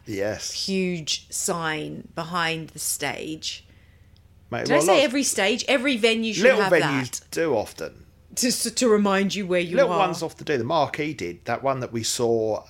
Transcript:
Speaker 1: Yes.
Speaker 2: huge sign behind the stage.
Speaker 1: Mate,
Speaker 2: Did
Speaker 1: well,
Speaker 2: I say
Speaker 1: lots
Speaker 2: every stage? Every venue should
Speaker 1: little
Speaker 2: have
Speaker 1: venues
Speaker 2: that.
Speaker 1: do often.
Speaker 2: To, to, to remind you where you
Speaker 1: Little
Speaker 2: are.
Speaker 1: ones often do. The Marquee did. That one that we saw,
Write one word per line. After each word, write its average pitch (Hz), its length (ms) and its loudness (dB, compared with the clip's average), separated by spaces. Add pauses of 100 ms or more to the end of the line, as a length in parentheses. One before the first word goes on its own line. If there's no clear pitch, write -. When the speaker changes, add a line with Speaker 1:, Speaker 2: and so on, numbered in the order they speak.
Speaker 1:
Yes. 101 460 -4
Speaker 2:
huge 180 800 -4
sign 156 840 -4
behind 165 540 -2
the 151 100 -14
stage. - 840 -6 (840)
Speaker 1:
Mate, 117 160 -4
Speaker 2:
Did 233 60 0
Speaker 1:
well, 294 100 4
Speaker 2:
I - 20 2
say 381 100 6
Speaker 1:
lots 285 100 6
Speaker 2:
every 277 180 0
stage? 214 460 0
Every 269 280 2
venue 226 380 2
should 175 80 -2
Speaker 1:
little 233 200 6
Speaker 2:
have 185 100 2
Speaker 1:
venues 139 480 2
Speaker 2:
that. - 100 -20
Speaker 1:
do 160 240 0
often. 90 460 -4 (360)
Speaker 2:
To, 254 140 0
to, - 200 -2
to 240 180 2
remind 202 460 4
you 196 120 -4
where 180 140 2
you 175 160 -2
Speaker 1:
Little 247 160 4
Speaker 2:
are. 165 60 2
Speaker 1:
ones 175 240 0
often - 240 -8
do. 151 100 2
The 113 80 0
Marquee 151 480 0
did. 87 320 -8
That 120 180 -4
one 135 180 0
that 120 120 -8
we 117 100 -4
saw, 113 680 0